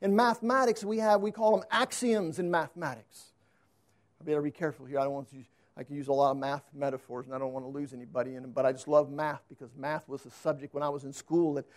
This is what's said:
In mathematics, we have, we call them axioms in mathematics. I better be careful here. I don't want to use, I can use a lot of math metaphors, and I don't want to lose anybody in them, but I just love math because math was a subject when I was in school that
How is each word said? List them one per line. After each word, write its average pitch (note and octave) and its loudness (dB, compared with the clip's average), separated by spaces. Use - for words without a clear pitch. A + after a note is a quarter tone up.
In G3 4
mathematics, A#3 2
we A3 -2
have, G#3+ 6
we G#3 -2
call A3 4
them F#3+ -2
axioms A3 0
in F3+ 0
mathematics. D#3 -4
I D#3 -20
better D3+ 0
be D3 -4
careful C#3+ -6
here. C3+ -2
I C3+ 2
don't C#3 -4
want C#3 -10
to C#3 -20
use, B2+ -18
I - -12
can C#3 -12
use C#3+ -10
a C#3 0
lot C#3 6
of C3+ 0
math C#3 -4
metaphors, C3+ -6
and C3 -12
I C3 -6
don't C3+ -4
want C3 -8
to C3 -12
lose C#3+ -8
anybody B2 -6
in B2+ -12
them, B2+ -14
but C3 2
I C3 4
just C3+ -4
love D3 4
math D3 -4
because B2 -18
math D3 -6
was C#3 -10
a A#2+ -20
subject C#3+ -4
when C#3+ -2
I D3 0
was C#3+ -6
in C#3 -12
school D#3+ 2
that C#3 -4